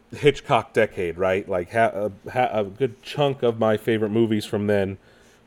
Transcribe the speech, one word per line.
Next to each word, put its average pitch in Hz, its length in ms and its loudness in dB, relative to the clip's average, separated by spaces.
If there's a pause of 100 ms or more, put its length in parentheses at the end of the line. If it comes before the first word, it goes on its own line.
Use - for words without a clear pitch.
(160)
Hitchcock 131 560 0
decade, 95 460 0
right? 95 320 0
Like, 90 220 -4
ha-, 113 220 2
a, 98 380 -6
ha-, 123 280 0
a 107 40 0
good 107 380 -6
chunk 139 420 -2
of 113 160 0
my 110 160 4
favorite 110 360 -2
movies 110 340 2
from 104 220 -2
then 98 300 0 (500)